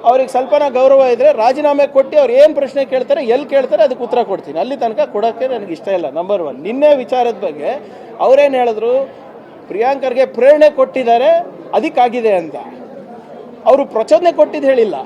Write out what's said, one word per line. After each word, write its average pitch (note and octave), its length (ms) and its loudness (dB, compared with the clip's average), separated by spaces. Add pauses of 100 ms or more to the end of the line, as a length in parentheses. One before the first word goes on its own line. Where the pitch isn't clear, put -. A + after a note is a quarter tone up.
ಅವ್ರಿಗೆ B3+ 260 2
ಸ್ವಲ್ಪನ C#4 400 0
ಗೌರವ C4 320 4 (120)
ಇದ್ರೆ C4+ 200 2
ರಾಜೀನಾಮೆ C#4 540 2
ಕೊಟ್ಟು C4+ 320 2
ಅವ್ರು B3 140 2
ಏನ್ D4 220 6
ಪ್ರಶ್ನೆ C#4 300 -2
ಕೇಳ್ತಾರೆ, C4 400 -2
ಎಲ್ಲಿ B3+ 240 0
ಕೇಳ್ತಾರೆ, C#4 340 2
ಅದಕ್ಕೆ B3+ 200 0
ಉತ್ತರ A#3+ 200 0
ಕೊಡ್ತೀನಿ. D#3+ 360 -6
ಅಲ್ಲಿ B3 180 -4
ತನಕ A3+ 220 -4 (120)
ಕೊಡೋಕ್ಕೆ A3+ 360 -2
ನನಗೆ G#3 260 -6
ಇಷ್ಟ D#3 140 -12
ಇಲ್ಲ. F3 220 -4
ನಂಬರ್ F3 320 -4
ಒನ್. C3+ 180 -8
ನಿನ್ನೆ C4+ 360 2
ವಿಚಾರದ A#3+ 400 -2
ಬಗ್ಗೆ F#3+ 500 -8 (340)
ಅವ್ರೇನ್ C4+ 360 4
ಹೇಳಿದ್ರು, A#3+ 540 -2 (580)
ಪ್ರಿಯಾಂಕರ್ಗೆ B3+ 580 -2
ಪ್ರೇರಣೆ D4 440 4
ಕೊಟ್ಟಿದ್ದಾರೆ C4 600 0 (440)
ಅದಕ್ಕಾಗಿದೆ A#3+ 600 0
ಅಂತ. D#3+ 200 -4 (1080)
ಅವರು C#4 200 2
ಪ್ರಚೋದನೆ D4+ 460 0
ಕೊಟ್ಟಿದ್ದು D4+ 360 0
ಹೇಳಿಲ್ಲ. A3+ 280 2 (100)